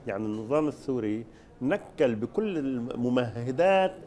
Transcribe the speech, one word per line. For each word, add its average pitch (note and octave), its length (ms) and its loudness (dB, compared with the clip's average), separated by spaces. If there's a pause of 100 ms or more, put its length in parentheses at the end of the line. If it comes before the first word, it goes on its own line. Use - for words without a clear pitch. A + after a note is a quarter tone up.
يعني G#2+ 200 -4
النظام A2+ 420 0
السوري A#2 560 -4 (380)
نكل C#3 520 0
بكل E3+ 440 -2
الممهدات B2+ 1400 2 (120)